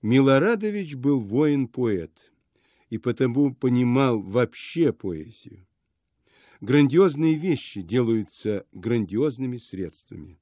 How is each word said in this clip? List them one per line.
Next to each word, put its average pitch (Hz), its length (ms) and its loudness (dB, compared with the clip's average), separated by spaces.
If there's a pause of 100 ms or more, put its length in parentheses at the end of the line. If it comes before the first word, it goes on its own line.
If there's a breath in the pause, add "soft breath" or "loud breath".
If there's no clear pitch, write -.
Милорадович 151 920 2
был 135 240 0
воин-поэт 117 1120 -2 (580)
и 113 80 -8
потому 127 560 0
понимал 123 640 2
вообще 120 720 -2
поэзию. 92 720 -12 (960 soft breath)
Грандиозные 147 760 4
вещи 151 480 -4
делаются 110 880 -2
грандиозными 117 880 -4
средствами. 82 840 -14